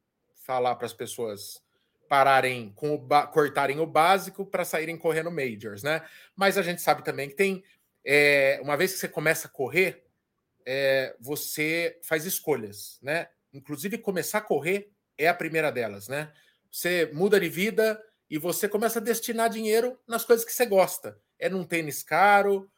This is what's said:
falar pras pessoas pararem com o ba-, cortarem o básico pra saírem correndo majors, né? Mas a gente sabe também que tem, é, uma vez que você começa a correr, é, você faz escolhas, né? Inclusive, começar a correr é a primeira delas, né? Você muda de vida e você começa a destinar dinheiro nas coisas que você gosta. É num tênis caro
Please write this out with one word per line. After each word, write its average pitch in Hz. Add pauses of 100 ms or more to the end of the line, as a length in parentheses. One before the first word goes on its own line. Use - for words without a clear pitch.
(460)
falar 123
pras 120
pessoas 110 (480)
pararem 131
com 147
o 147
ba-, 143
cortarem 139
o 165
básico 175
pra 180
saírem 165
correndo 160
majors, 110
né? 156 (340)
Mas 190
a 196
gente 175
sabe 147
também 139
que -
tem, 196 (420)
é, 143
uma 143
vez 185
que -
você 185
começa 156
a -
correr, 151 (600)
é, 135
você 156
faz 160
escolhas, 117
né? 151 (240)
Inclusive, 151
começar 196
a -
correr 190 (260)
é 151
a 175
primeira 160
delas, 107
né? 147 (380)
Você 175
muda 196
de 170
vida 214 (280)
e 156
você 170
começa 226
a -
destinar 226
dinheiro 220
nas -
coisas 233
que -
você 247
gosta. 180 (200)
É 175
num 185
tênis 160
caro 196